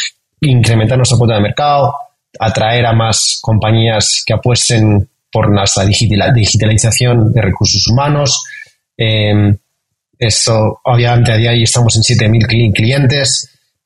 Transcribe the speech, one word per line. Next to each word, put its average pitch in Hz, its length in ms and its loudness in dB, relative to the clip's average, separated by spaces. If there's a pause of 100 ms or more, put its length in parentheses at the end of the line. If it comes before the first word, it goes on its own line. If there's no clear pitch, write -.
(400)
incrementar 117 580 2
nuestra 123 200 0
cuota 117 160 2
de 104 60 0
mercado, 139 540 0 (440)
atraer 110 480 0
a 113 60 0
más 110 480 -2
compañías 110 840 0
que 110 80 0
apuesten 107 760 0 (240)
por 107 180 0
nuestra 98 340 0
digitila-, 101 480 0
digitalización 110 1000 0
de 110 100 0
recursos 101 460 -2
humanos? 143 560 0 (520)
Em, 104 600 0 (600)
esto, 110 680 -2
obviamente, 120 460 2
a 110 60 0
día 117 140 0
de 117 80 0
hoy 117 40 0
estamos 117 340 0
en 113 60 0
siete 110 260 0
mil 110 180 2
cli-, 113 260 0
clientes, 135 840 -2 (320)